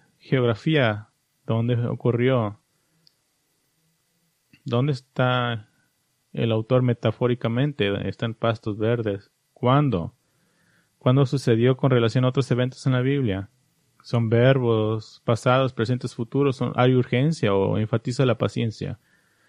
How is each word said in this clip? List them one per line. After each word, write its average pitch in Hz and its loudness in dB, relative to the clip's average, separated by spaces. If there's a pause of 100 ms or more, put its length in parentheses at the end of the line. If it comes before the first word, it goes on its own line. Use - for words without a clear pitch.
(180)
Geografía. 120 0 (360)
¿Dónde 117 -2 (100)
ocurrió? 120 -2 (2000)
¿Dónde 135 0
está 123 -4 (640)
el 120 -2
autor 113 0
metafóricamente? 117 -2
Está - -8
en 113 -6
pastos 110 -4
verdes. 107 -2 (240)
¿Cuándo? 123 0 (840)
¿Cuándo 131 2
sucedió 127 2
con 135 2
relación 120 2
a 127 2
otros 127 -2
eventos 127 -2
en 131 2
la 127 0
Biblia? 123 -2 (520)
¿Son 117 -2
verbos 117 2
pasados, 127 0
presentes, 120 -4
futuros? 135 -2
¿Son, - -6
hay 127 4
urgencia 127 0
o 101 0
enfatiza 117 -2
la 117 0
paciencia? 107 -4 (520)